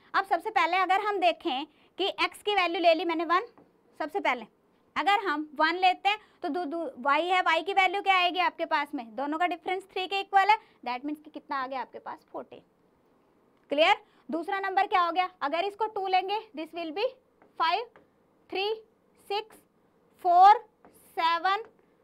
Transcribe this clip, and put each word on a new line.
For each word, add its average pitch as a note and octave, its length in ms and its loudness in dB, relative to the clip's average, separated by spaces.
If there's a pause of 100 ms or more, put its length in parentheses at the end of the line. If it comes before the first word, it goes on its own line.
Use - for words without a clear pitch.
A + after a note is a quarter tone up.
(140)
अब F#4+ 100 0
सबसे F4 240 -2
पहले F4+ 280 2
अगर F#4+ 280 2
हम G4+ 140 -2
देखें D#4+ 460 0 (340)
कि G4 80 -2 (160)
एक्स - 200 -4
की G#4 120 -2
वैल्यू F4+ 260 0
ले E4 120 6
ली F4 120 -2
मैंने E4+ 200 -2
वन, F4+ 200 0 (540)
सबसे D#4 200 -6
पहले C4 260 -2 (500)
अगर G4 300 2
हम D4+ 300 -2
वन D#4 200 2
लेते F#4 340 2
हैं G#4+ 100 0 (220)
तो F4 80 -4
दो, F4+ 160 -4
दो, E4 140 -6 (200)
वाई C#4+ 280 0
है, F#4 140 2
वाई E4+ 220 0
की F#4+ 100 -6
वैल्यू F#4+ 280 0
क्या F#4+ 160 2
आएगी F4+ 220 0
आपके E4 260 -2
पास D4+ 300 -2
में, A3+ 200 -12
दोनों C#4+ 240 -4
का F4+ 80 0
डिफरेंस F#4 440 -6
थ्री F#4 160 -4
के G4 120 -4
इक्वल G4 300 2
है, A4 80 6 (280)
that B3 200 -8
means D4+ 180 -8
कि D4+ 60 -20
कितना - 340 -8
आ C4 40 -6
गया C4 140 -8
आपके - 180 -14
पास, - 320 -16
फ़ोर्टीन। B3 300 -14 (1080)
क्लियर? E4 240 4 (360)
दूसरा F4 280 -4
नंबर G4 280 0
क्या G4 140 2
हो E4+ 100 0
गया, F4+ 180 -2 (120)
अगर D#4+ 240 -2
इसको G4+ 220 -4
टू G4+ 200 -6
लेंगे, F#4+ 320 0 (180)
this D#4+ 180 -10
will E4 220 -8
be G#4+ 80 0 (540)
five, F#4 260 0 (640)
थ्री, F#4+ 160 -4 (640)
सिक्स, G#4 340 -8 (640)
फ़ोर, F#4+ 380 8 (540)
सेवन, F4 460 0 (400)